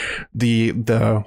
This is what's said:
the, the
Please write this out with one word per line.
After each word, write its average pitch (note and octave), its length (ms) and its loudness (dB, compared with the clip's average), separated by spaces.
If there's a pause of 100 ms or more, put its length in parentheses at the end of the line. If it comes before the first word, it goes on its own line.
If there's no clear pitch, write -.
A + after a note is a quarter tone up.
(340)
the, A#2 380 2
the A2 540 0